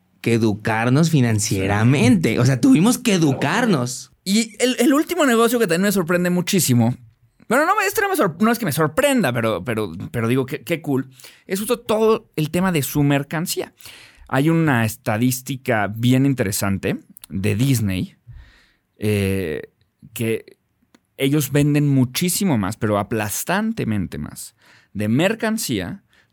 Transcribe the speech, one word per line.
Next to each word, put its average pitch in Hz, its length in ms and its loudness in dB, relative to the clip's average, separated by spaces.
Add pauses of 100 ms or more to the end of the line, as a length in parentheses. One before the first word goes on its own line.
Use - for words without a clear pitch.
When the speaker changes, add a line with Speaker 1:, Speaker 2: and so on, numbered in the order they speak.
(220)
Speaker 1:
que 117 120 0
educarnos 113 760 2
financieramente. 120 1300 2
O 123 60 4
sea, 131 160 2
tuvimos 240 360 4
que 208 160 0
educarnos. 151 1000 0 (120)
Speaker 2:
Y 220 400 -2
el, 247 160 0
el 262 140 4
último 320 320 0
negocio 233 340 2
que 226 60 2
también 170 180 0
me 208 80 2
sorprende 180 380 0
muchísimo, 135 680 2 (540)
bueno, 277 160 2
no, 370 80 2 (120)
esto 403 160 -2
no 403 80 0
me 370 60 0
sor-, 185 260 0
no 226 100 4
es 233 60 0
que 233 80 -6
me 156 60 -2
sorprenda, 160 600 0
pero, 110 320 -2
pero, 107 260 -4 (200)
pero 113 180 -2
digo, 131 160 0
qué, 143 180 -8
qué 165 180 -4
cool, 131 280 -4 (360)
es 190 140 -6
justo 233 200 -4
todo 220 580 0
el 156 120 -2
tema 180 220 0
de 160 120 0
su 147 200 -2
mercancía. 143 680 -2 (560)
Hay 143 200 2
una 156 360 2
estadística 117 1040 -2
bien 123 380 2
interesante 101 720 -2 (300)
de 98 280 -2
Disney, 104 600 -2 (840)
eh, 98 680 -2 (500)
que - 440 -6 (600)
ellos 139 340 0
venden 147 380 2
muchísimo 139 680 0
más, 101 200 -2
pero 107 200 0
aplastantemente 110 1200 -4
más, - 380 -14 (380)
de 104 160 -4
mercancía 185 920 -2 (300)